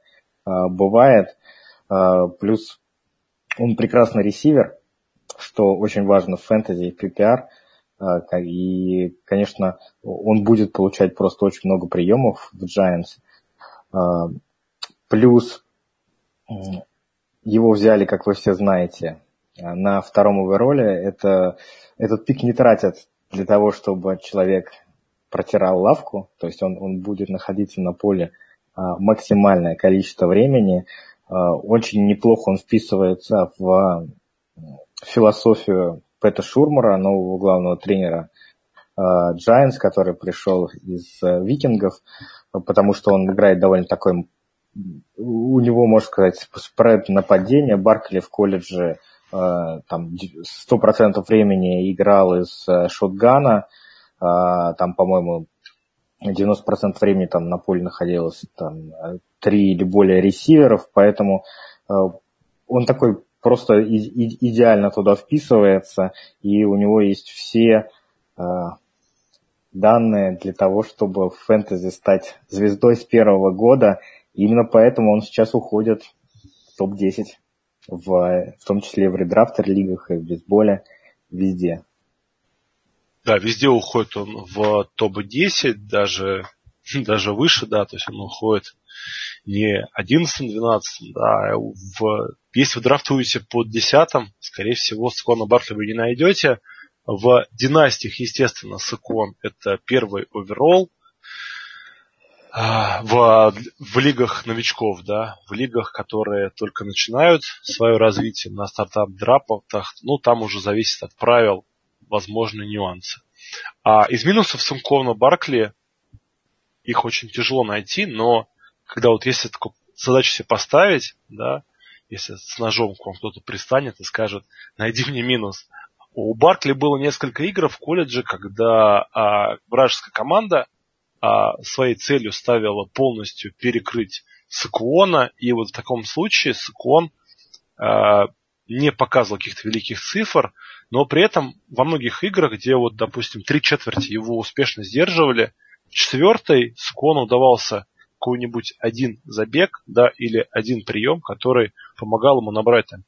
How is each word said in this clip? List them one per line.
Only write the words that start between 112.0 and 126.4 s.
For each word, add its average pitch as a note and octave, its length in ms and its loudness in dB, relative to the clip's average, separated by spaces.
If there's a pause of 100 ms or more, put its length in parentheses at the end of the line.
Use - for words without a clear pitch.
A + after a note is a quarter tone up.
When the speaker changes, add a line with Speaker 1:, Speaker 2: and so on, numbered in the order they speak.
Speaker 2:
возможны G#2 560 -6
нюансы. F#2+ 560 -10 (640)
А G#2+ 240 6
из A#2 160 -4
минусов G3 360 0
Сакуона C3 540 -2
Баркли, A#2+ 580 0 (1080)
их A#2+ 220 -4
очень A#2 240 -8
тяжело A#2+ 360 -2
найти, G#2 400 -6
но A#2 440 -2 (360)
когда A#2 260 0
вот A2 140 0
если B2 240 -4
такую - 260 -14 (200)
задачу B2+ 380 0
себе - 140 -8
поставить, - 680 0 (140)
да, B2 340 -8 (460)
если G#2 260 -16
с - 240 -18
ножом A2 360 -2
к - 120 -18
вам F#2+ 80 -12
кто-то - 260 -16
пристанет B2+ 600 -6
и F#2+ 40 -20
скажет: G2+ 400 -8 (320)
«Найди A2+ 320 -4
мне C3 140 -6
минус». A2+ 460 -4 (440)
У A2 220 -6
Баркли C#3+ 380 2